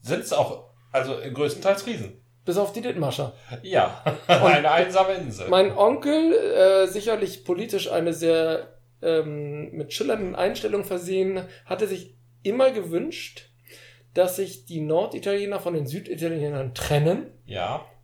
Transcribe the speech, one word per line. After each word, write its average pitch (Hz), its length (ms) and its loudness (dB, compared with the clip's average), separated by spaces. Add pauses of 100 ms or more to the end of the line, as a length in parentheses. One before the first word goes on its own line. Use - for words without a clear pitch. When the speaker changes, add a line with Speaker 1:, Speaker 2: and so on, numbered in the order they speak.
Speaker 1:
Sind's - 300 -6
auch, - 320 -2 (280)
also 131 220 -2 (180)
größtenteils 147 500 -2
Friesen. 139 400 -10 (220)
Speaker 2:
Bis 175 120 -2
auf 202 160 0
die 233 80 -8
Dithmarscher. 151 540 -4 (280)
Speaker 1:
Ja, 120 420 0
<laughs> - 240 -4
Speaker 2:
Und 175 60 8
Speaker 1:
eine 151 360 6
einsame 185 440 4
Insel. 170 340 -8
Speaker 2:
mein 190 280 4
Onkel, 285 580 4
äh, 190 540 6
sicherlich 208 560 -4
politisch 185 460 -2
eine 165 220 0
sehr, 160 640 0 (260)
ähm, 151 720 -2
mit 156 200 -8
schillernden 214 420 -2
Einstellung 202 500 -2
versehen, 190 580 -2 (240)
hatte 214 200 -2
sich 190 300 -8 (260)
immer 254 280 2
gewünscht, 202 760 -6 (680)
dass 180 220 2
sich 190 300 -6
die 165 140 -8
Norditaliener 202 800 -2
von 175 140 -4
den 147 120 -2
Süditalienern 147 880 -4
trennen 156 560 0 (140)
Speaker 1:
Ja. 98 400 -6 (200)